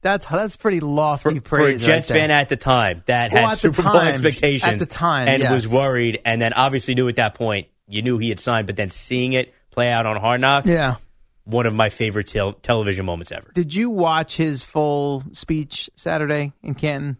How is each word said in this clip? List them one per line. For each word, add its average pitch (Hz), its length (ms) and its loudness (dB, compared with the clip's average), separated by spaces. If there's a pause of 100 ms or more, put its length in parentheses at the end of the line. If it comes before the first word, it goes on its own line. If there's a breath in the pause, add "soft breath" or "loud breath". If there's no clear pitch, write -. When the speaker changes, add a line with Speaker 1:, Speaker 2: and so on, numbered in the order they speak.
Speaker 1:
That's, 196 240 0
that's 196 300 -4
pretty 196 240 0
lofty 151 600 0
Speaker 2:
For, - 20 -10
for - 160 -4
a 147 60 4
Speaker 1:
praise 135 220 2
Speaker 2:
Jets 156 240 4
Speaker 1:
right 170 60 2
there. 156 120 4
Speaker 2:
fan 151 40 2
at 143 180 4
the 139 60 0
time 113 520 2
that 120 240 0
Speaker 1:
Well, 120 120 4
Speaker 2:
had 113 80 2
Speaker 1:
at 220 40 0
the - 40 -10 (140)
Speaker 2:
Super 180 100 0
Bowl 196 100 4
Speaker 1:
time, 170 140 6
Speaker 2:
expectations 143 680 0
Speaker 1:
at 104 60 -2
the 170 60 0
time, 147 420 0
Speaker 2:
and 135 160 4
Speaker 1:
yes. 127 80 2
Speaker 2:
was 123 160 0
worried, 120 580 0
and 113 160 0
then 113 120 2
obviously 135 420 2
knew 127 140 2
at 117 80 -2
that 113 180 2
point 104 320 -2 (200)
you 104 140 -6
knew 123 160 -2
he 117 120 -2
had 98 100 -4
signed, 113 280 0
but 101 100 -6
then 104 120 -4
seeing 127 440 -4
it 127 200 -2 (180)
play 120 200 0
out 117 140 0
on 107 100 -2
Hard 113 260 0
Knocks, 139 280 2
Speaker 1:
Yeah. 147 260 2 (480)
Speaker 2:
one 117 220 0
of 110 100 0
my 110 140 0
favorite 104 380 -4
tel-, 101 260 -4
television 101 520 -2
moments 85 280 -8
ever. - 200 -16
Speaker 1:
Did 165 220 -4
you 233 140 -2
watch 165 480 -2
his 151 260 -2
full 143 580 -2 (120)
speech - 640 -8
Saturday 147 560 -4 (100)
in 139 120 -6
Canton 143 440 -6